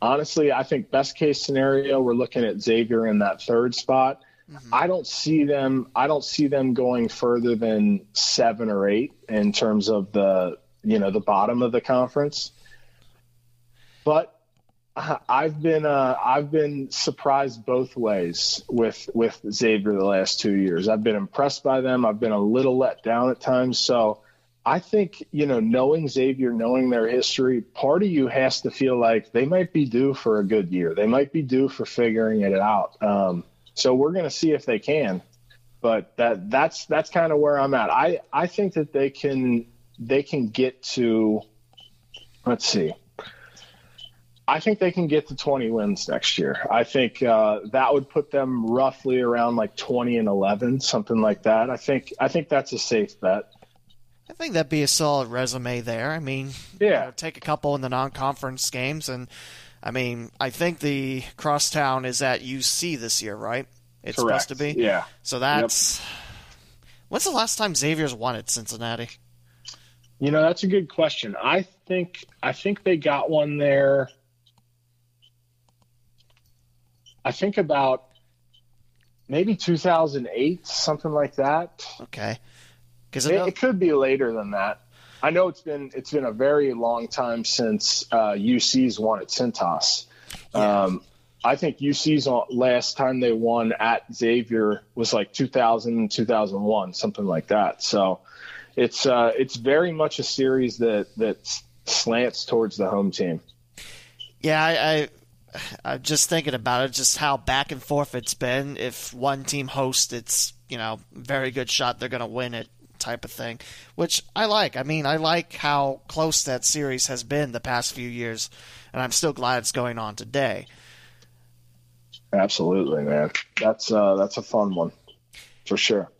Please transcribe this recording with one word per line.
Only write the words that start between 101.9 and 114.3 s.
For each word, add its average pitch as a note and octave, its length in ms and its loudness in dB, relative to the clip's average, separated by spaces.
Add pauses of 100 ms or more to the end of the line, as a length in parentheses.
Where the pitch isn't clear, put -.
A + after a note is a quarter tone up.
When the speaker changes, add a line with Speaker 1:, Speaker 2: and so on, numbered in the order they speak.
Speaker 1:
towards A2+ 320 0
the F#2+ 120 0
home G2 220 0
team. F2 300 -4 (960)
Speaker 2:
Yeah, D#3 240 2
I, E3 100 2
I... D3+ 360 0 (720)
I'm C3 180 -6
just D3 280 0
thinking D3+ 240 0
about B2 320 0
it, B2+ 80 -6
just - 240 0
how C#3+ 200 0
back C3 340 -2
and C3 120 -10
forth C#3+ 320 -2
it's B2 180 -6
been. C#3 440 -4
If - 360 -8
one C3+ 300 -2
team C#3 240 -6
hosts, C3 460 -2
it's, - 400 -4 (160)
you C3 80 -10
know, A2 220 -6 (120)
very C3 400 -4
good B2+ 180 -6
shot B2 300 -2
they're B2+ 80 -6
gonna A#2+ 180 -6
win A#2+ 280 -6
it A2+ 160 -10 (300)
type A#2 260 -8
of - 60 -14
thing, A#2+ 280 -10 (360)
which E3 260 -2 (140)